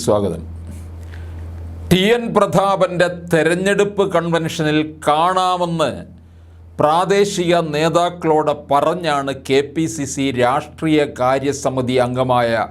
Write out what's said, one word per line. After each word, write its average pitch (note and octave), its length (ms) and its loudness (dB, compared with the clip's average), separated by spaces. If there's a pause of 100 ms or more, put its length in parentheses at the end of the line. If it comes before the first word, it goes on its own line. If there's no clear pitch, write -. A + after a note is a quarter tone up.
സ്വാഗതം. G2+ 380 0 (1500)
ടി F3+ 100 6 (140)
എൻ A#3+ 80 -2 (140)
പ്രതാപൻ്റെ F#3 720 2 (240)
തെരഞ്ഞെടുപ്പ് F#3+ 720 2 (100)
കൺവെൻഷനിൽ E3 640 0 (280)
കാണാമെന്ന് E3+ 840 2 (880)
പ്രാദേശിക F3 840 2 (140)
നേതാക്കളോട് D#3+ 800 0 (180)
പറഞ്ഞാണ് D3 640 0 (140)
കെ C3+ 120 4 (140)
പി D#3+ 100 -2 (120)
സി C#3 180 -6
സി C3+ 120 -2 (140)
രാഷ്ട്രീയ D3 680 0 (140)
കാര്യസമിതി C3 840 0
അംഗമായ B2 640 0